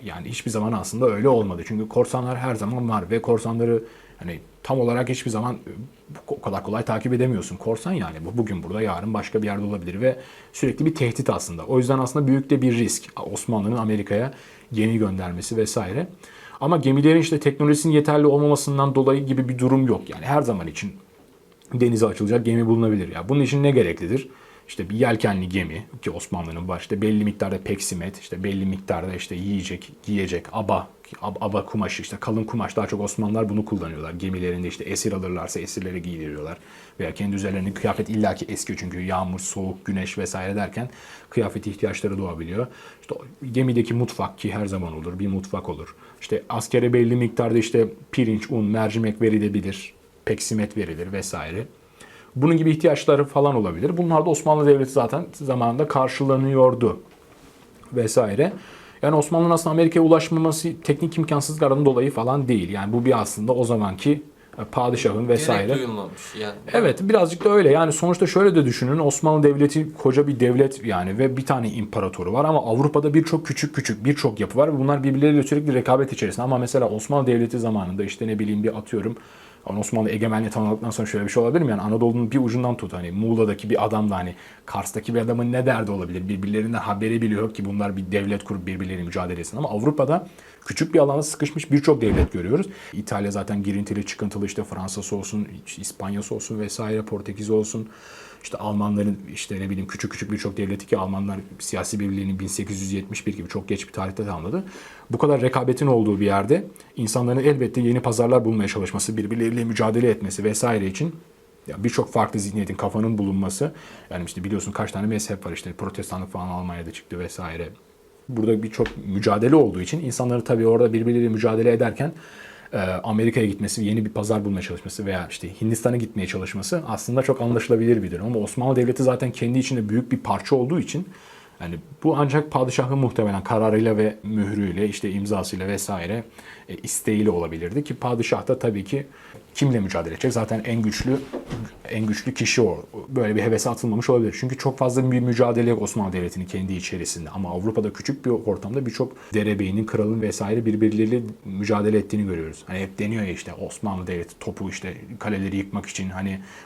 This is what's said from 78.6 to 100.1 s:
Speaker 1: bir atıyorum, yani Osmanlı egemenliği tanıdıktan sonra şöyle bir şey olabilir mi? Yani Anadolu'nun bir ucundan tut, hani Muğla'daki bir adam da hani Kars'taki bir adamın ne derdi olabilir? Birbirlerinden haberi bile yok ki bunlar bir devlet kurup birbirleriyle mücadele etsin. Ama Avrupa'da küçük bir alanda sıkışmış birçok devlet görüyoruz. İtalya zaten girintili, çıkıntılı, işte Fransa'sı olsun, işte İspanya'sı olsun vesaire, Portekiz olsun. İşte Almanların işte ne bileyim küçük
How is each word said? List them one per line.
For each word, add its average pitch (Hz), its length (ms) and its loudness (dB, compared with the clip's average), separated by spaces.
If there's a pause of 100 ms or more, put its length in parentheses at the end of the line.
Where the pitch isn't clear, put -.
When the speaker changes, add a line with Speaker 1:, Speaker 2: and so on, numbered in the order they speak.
Speaker 1:
bir 110 160 -2
atıyorum, 107 380 -4 (520)
yani 98 100 -4
Osmanlı 110 320 0
egemenliği 110 400 0
tanıdıktan 110 400 -2
sonra 110 160 -4
şöyle 104 180 -2
bir 98 60 -4
şey 120 120 4
olabilir 139 220 4
mi? 127 60 2
Yani 101 100 0
Anadolu'nun 113 500 2
bir 131 80 2
ucundan 123 380 2
tut, 92 160 -8
hani 87 200 -6
Muğla'daki 107 580 0
bir 117 140 2
adam 107 260 0
da 95 60 -2
hani 90 180 -6 (320)
Kars'taki 107 480 -6
bir 117 60 2
adamın 120 320 0
ne 123 140 0
derdi 113 240 2
olabilir? 90 380 -4
Birbirlerinden 104 500 -2
haberi 110 440 -2
bile 107 120 2
yok 110 200 -2
ki 101 100 -6
bunlar 101 320 -4
bir 92 160 -6
devlet 101 320 -2
kurup 92 220 -8
birbirleriyle 92 360 -6
mücadele 87 380 -4
etsin. 85 160 -10
Ama 139 120 -2
Avrupa'da 143 580 0 (400)
küçük - 280 -2
bir 165 40 6
alanda 143 240 4
sıkışmış 147 500 -4
birçok 143 280 6
devlet 98 320 2
görüyoruz. 110 340 0 (260)
İtalya 101 380 -4
zaten 101 320 -4
girintili, 101 440 -2
çıkıntılı, 101 400 -4
işte 101 180 -6
Fransa'sı 98 520 -8
olsun, 101 320 -6 (180)
işte - 160 -14
İspanya'sı 101 520 -8
olsun 107 260 -8
vesaire, 107 420 -4
Portekiz 104 480 -8
olsun. 110 380 0 (540)
İşte - 160 -10
Almanların 104 600 0 (140)
işte 98 280 -8
ne 98 100 -4
bileyim 98 180 -4
küçük - 240 -8